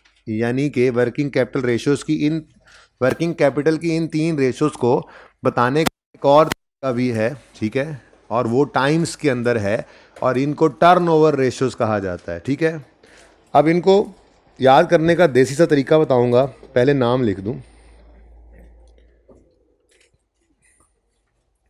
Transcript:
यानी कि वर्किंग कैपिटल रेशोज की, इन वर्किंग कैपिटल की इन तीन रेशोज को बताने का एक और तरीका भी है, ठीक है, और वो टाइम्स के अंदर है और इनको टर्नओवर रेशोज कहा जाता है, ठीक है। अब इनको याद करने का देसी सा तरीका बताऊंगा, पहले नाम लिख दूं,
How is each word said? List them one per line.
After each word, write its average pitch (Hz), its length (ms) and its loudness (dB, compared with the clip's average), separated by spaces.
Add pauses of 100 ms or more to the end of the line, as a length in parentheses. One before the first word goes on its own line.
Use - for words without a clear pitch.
(280)
यानी 120 420 -4
कि 127 200 0
वर्किंग 123 420 -2
कैपिटल 131 300 -4
रेशोज 123 420 -2
की, 156 120 -4
इन 156 300 -4 (560)
वर्किंग 151 340 -2
कैपिटल 147 420 0
की 160 180 -4
इन 160 120 -4
तीन 156 320 -4
रेशोज 135 360 -2
को 123 340 -2 (340)
बताने 127 400 0
का - 140 -10 (180)
एक - 100 -10
और 151 220 6
तरीका - 440 -10
भी 123 200 -2
है, 113 220 -2 (220)
ठीक 107 220 -6
है, 143 240 -6 (280)
और 120 180 -2
वो 123 160 2 (100)
टाइम्स 147 420 0
के 143 140 -4
अंदर 120 280 -2
है 107 280 -4 (320)
और 127 200 -2
इनको 143 300 -2 (120)
टर्नओवर 170 560 4
रेशोज 131 400 -2
कहा 107 240 -2
जाता 87 320 -8
है, 85 80 -10
ठीक 135 220 -6
है। 160 240 -4 (680)
अब 147 140 4
इनको 175 260 2 (680)
याद 139 300 4
करने 165 260 2
का 170 120 4
देसी 131 280 2
सा 165 100 4
तरीका 151 340 2
बताऊंगा, 123 460 2
पहले 131 480 -2
नाम 127 300 0
लिख 98 160 -2
दूं, 104 160 -8 (4000)